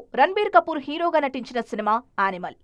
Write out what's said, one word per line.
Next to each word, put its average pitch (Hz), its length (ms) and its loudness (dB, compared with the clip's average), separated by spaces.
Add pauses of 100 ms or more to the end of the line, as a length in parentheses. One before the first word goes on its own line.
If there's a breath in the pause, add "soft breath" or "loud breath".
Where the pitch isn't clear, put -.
(140)
రణబీర్ 392 400 2
కపూర్ 330 300 2
హీరోగా 320 360 0
నటించిన 262 440 -4
సినిమా 214 320 -2 (220)
యానిమల్. 185 460 -4